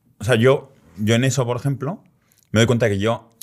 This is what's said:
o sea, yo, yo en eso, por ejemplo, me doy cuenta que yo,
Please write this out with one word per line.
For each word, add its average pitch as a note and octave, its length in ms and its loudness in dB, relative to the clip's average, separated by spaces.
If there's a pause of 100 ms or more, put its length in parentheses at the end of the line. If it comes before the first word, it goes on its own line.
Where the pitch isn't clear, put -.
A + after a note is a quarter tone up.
(200)
o - 40 -14
sea, A#2+ 120 0
yo, C3 360 2 (260)
yo G#2+ 180 0
en A#2+ 80 2
eso, C3 240 -2
por A#2+ 100 -4
ejemplo, C#3 460 -6 (480)
me G#2+ 80 2
doy A2+ 80 4
cuenta A#2 220 0
que G2+ 100 -2
yo, A2+ 320 -4 (120)